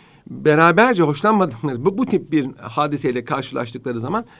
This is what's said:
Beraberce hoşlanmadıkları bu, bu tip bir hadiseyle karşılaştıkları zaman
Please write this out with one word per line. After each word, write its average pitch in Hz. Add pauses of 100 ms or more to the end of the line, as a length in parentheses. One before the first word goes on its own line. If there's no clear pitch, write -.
(300)
Beraberce 165
hoşlanmadıkları 147
bu, 196
bu 262
tip -
bir 143 (100)
hadiseyle 131
karşılaştıkları 127
zaman 185 (160)